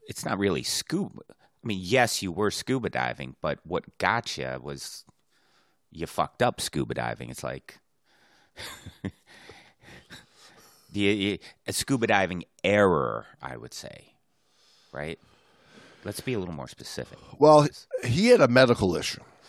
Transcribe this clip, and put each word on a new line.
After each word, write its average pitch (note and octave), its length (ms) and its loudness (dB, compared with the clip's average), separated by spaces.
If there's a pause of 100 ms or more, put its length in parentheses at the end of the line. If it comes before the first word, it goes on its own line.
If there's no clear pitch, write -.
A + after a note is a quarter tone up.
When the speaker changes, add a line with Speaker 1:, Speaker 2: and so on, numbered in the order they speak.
Speaker 1:
it's - 160 -14
not G2 140 -4
really F#2 240 0
scuba. - 580 -6 (100)
I - 380 -16
mean, G2 120 -6
yes, A2+ 420 2
you F#2 100 -6
were G2 180 0
scuba B2 400 -4
diving, B1+ 500 -6
but D2 220 -4
what E2+ 220 -6 (140)
got G#2+ 380 -2
you C2 240 -8
was C#2 440 -14 (880)
you D#2+ 160 -8
fucked - 340 -4
up A#2+ 180 0
scuba B1 340 -4
diving. A#1+ 360 -6
It's - 140 -14
like B1+ 340 -12 (800)
<laughs> - 560 -14 (1800)
the, G2+ 480 0 (260)
a - 60 -6
scuba A#2+ 340 0
diving F#2+ 380 2 (200)
error, E2 640 2 (140)
I B1+ 160 -14
would A#1+ 160 -16
say, - 400 -18 (800)
right? D2+ 260 -10 (840)
Let's G#2 160 -10
be B2+ 140 -6
a G#2+ 40 -4
little F2 160 -8
more C2+ 140 -12
specific. - 500 -14 (200)
Speaker 2:
Well, D3+ 300 8 (360)
he D#3+ 240 2
had B3 120 8
a C3 80 8
medical A#2+ 480 6
issue. - 260 -6 (260)